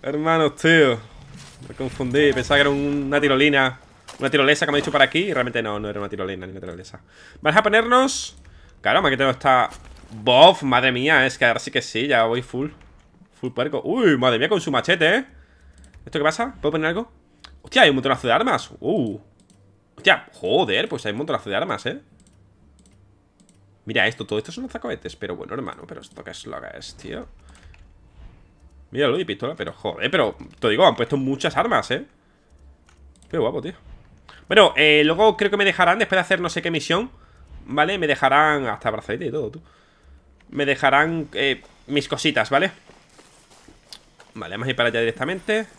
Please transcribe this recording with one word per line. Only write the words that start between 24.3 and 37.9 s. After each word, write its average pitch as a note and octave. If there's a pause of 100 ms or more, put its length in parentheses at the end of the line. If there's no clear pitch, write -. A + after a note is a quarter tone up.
esto A2
son B3
lanzacohetes. -
Pero F#2+
bueno, F2+
hermano, -
pero -
esto -
qué -
es -
lo -
que - (100)
es, -
tío. - (1700)
Míralo, C#3
y F#3
pistola, A#2+
pero F#2
joder, G2+
pero C3+ (240)
te A#2+
digo, B2
han B2
puesto A#2+
muchas C3+
armas, F3
¿eh? D3+ (1200)
Qué -
guapo, C3+
tío. D#3+ (760)
Bueno, G3
eh, D3+
luego G3
creo G3+
que G3+
me G3+
dejarán, F#3
después F#3+
de F#3
hacer F3+
no F3
sé E3
qué F3
misión, E3+ (560)
¿vale? D#3